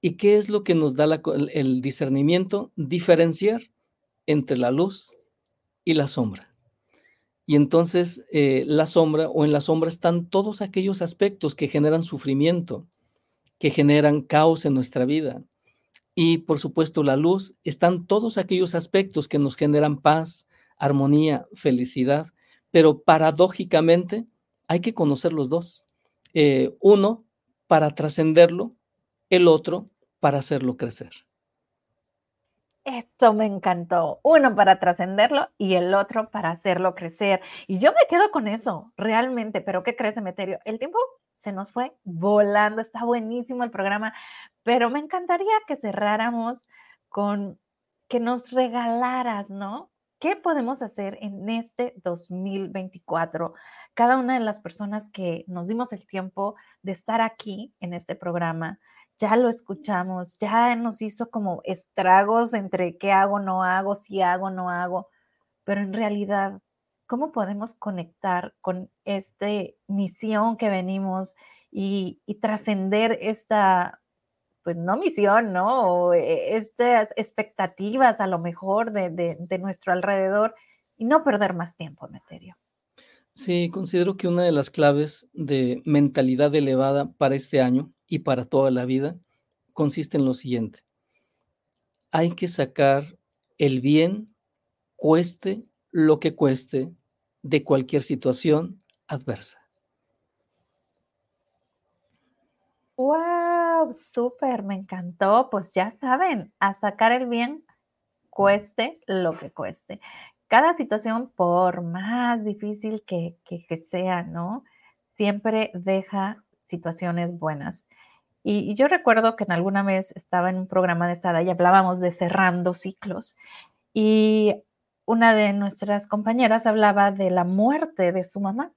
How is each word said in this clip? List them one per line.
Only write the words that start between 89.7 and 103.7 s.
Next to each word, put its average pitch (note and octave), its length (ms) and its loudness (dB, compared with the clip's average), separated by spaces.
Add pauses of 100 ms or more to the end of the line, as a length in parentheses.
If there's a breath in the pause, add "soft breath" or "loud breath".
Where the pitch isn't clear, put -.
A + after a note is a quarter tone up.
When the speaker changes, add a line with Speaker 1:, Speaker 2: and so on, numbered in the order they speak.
Speaker 1:
consiste D3+ 420 -4
en C#3 80 2
lo C3 80 0
siguiente. A#2+ 480 -6 (1300)
Hay E3 200 2
que F3 160 -6
sacar C#3+ 720 0 (400)
el C3+ 240 0
bien, E3 520 0 (600)
cueste F3 720 0 (260)
lo D#3 280 4
que D#3 160 -4
cueste, C3+ 580 -2 (500)
de C#3+ 200 -2
cualquier C3+ 400 0
situación D3+ 800 -2 (260)
adversa. - 540 -12 (3250)
Speaker 2:
¡Guau! E4 1000 0